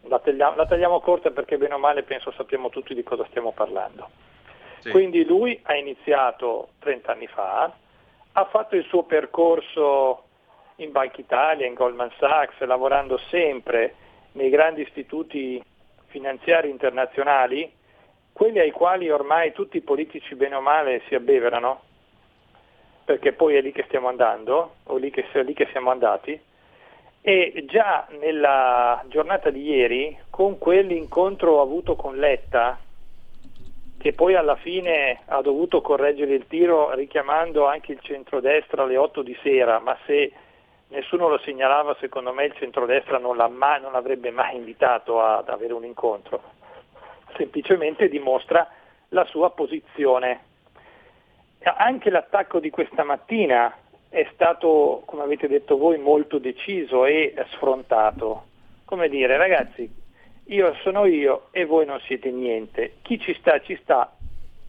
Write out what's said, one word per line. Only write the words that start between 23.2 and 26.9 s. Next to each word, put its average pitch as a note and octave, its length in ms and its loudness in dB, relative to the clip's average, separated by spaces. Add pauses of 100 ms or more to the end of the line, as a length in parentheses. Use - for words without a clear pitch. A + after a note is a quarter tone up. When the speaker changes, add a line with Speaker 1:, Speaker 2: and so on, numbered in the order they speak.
Speaker 1:
poi D#3 220 4
è C#3 60 6
lì C#3 120 -6
che - 140 -6
stiamo B2+ 200 -2
andando, B2 680 0 (100)
o C#3 100 -6
lì C3 160 -2
che, B2+ 180 -4
è C3+ 140 0
lì C3+ 100 -4
che C#3+ 180 -2
siamo B2+ 200 -2
andati. B2+ 480 -2 (800)